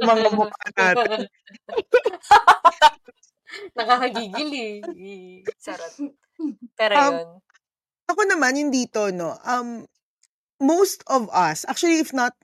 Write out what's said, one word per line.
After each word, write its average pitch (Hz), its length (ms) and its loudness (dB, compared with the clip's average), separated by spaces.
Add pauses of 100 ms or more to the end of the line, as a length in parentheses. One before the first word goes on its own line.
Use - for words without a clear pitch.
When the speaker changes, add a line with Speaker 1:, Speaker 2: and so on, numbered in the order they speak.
Speaker 1:
mga 226 320 4
mukha 214 240 -2 (200)
natin. 208 420 0 (480)
Speaker 2:
<laughs> 403 1400 4 (720)
Nakakagigil 240 800 -2
eh. 220 220 -8 (880)
Charot. 170 300 -14 (840)
Pero 214 160 0
Speaker 1:
Um, 214 40 6
Speaker 2:
yun. 170 300 2 (840)
Speaker 1:
ako 349 200 0
naman, 285 300 0
yung 294 140 -2
dito, 220 400 -2
no, 165 320 -8
um, 240 400 -6 (760)
most 339 480 2
of 247 240 0
us, 160 340 0
actually, 330 340 0
if - 120 -6
not 247 200 -2 (100)